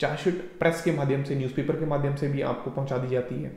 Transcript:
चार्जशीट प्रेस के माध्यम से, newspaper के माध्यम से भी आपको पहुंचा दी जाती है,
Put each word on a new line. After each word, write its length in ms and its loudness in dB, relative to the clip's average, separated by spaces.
चार्जशीट 340 2
प्रेस 480 0
के 100 4
माध्यम 300 2
से, 120 -2
newspaper 420 0
के 100 -2
माध्यम 280 2
से 140 0
भी 120 0
आपको 300 -2
पहुंचा 280 -2
दी 100 -2
जाती 340 0
है, 140 -8